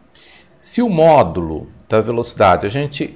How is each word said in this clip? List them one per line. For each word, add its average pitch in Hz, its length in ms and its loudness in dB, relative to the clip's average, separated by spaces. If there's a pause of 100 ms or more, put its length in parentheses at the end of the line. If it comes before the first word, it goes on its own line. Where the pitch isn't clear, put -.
(540)
se - 260 -6
o 240 80 0
módulo 123 840 2 (160)
da 110 140 2
velocidade, 107 640 0
a 101 60 -4
gente 143 460 -8